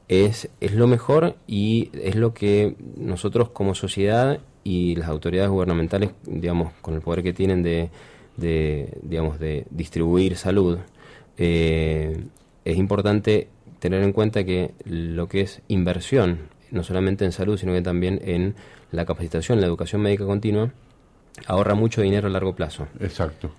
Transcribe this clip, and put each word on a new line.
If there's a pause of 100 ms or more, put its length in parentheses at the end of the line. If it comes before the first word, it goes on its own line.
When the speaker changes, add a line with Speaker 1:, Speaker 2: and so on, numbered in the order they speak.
Speaker 1:
Es, (100)
es
lo
mejor (100)
y
es
lo
que (220)
nosotros
como
sociedad (240)
y
las
autoridades
gubernamentales, (140)
digamos, (100)
con
el
poder
que
tienen
de, (460)
de,
digamos,
de
distribuir
salud, (580)
eh, (400)
es
importante (320)
tener
en
cuenta
que (120)
lo
que
es
inversión, (320)
no
solamente
en
salud,
sino
que
también
en (380)
la
capacitación,
la
educación
médica
continua, (760)
ahorra
mucho
dinero
a
largo
plazo. (140)
Speaker 2:
Exacto,